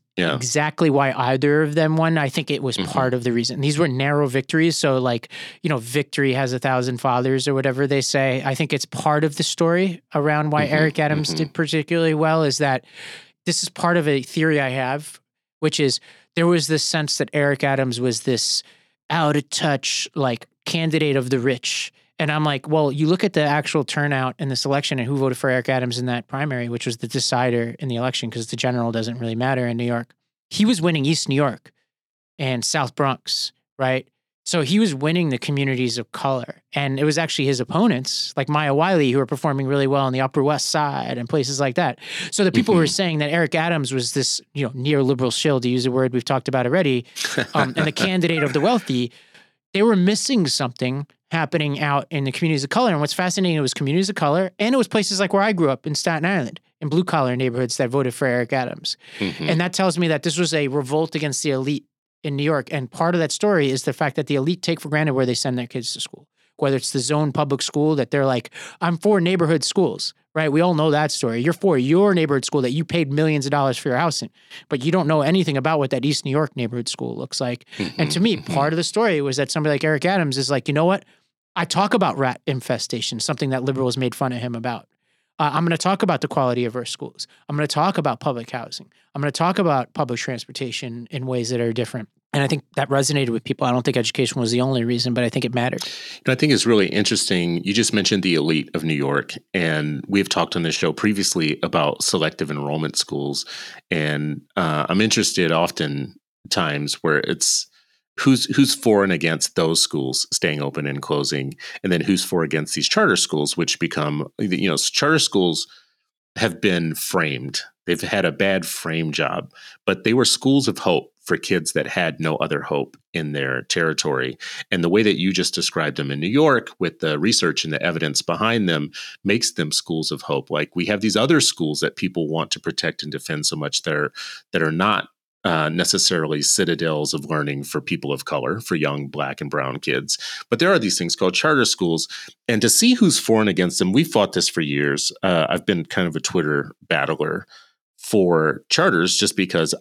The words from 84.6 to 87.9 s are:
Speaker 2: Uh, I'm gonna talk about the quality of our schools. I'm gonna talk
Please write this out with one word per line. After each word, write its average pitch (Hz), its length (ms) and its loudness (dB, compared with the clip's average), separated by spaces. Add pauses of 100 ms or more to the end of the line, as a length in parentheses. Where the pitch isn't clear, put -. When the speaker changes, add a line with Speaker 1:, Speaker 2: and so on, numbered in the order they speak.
Speaker 2:
Uh, 147 140 2
I'm 165 120 0
gonna 170 120 2
talk 185 260 0
about 175 180 2
the 147 80 -2
quality 123 360 0
of 117 120 -4
our 123 80 -6
schools. - 420 -12 (220)
I'm 147 80 -4
gonna 147 100 0
talk 175 320 0